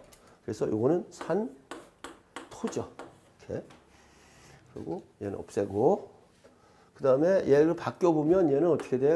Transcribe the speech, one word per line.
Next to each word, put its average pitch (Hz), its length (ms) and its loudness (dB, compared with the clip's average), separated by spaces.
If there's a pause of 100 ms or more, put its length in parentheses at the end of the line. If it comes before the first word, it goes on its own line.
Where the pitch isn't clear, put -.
(440)
그래서 120 260 -6
요거는 127 400 0
산, 208 460 -6 (960)
토죠. - 420 -10 (560)
이렇게. 107 180 -10 (1080)
그리고 165 300 -12 (180)
얘는 101 160 -8
없애고. 104 760 -2 (840)
그 - 100 -12
다음에 147 460 4
얘를 156 260 4
바뀌어보면 160 760 2
얘는 151 180 2
어떻게 131 300 0
돼요? 147 160 2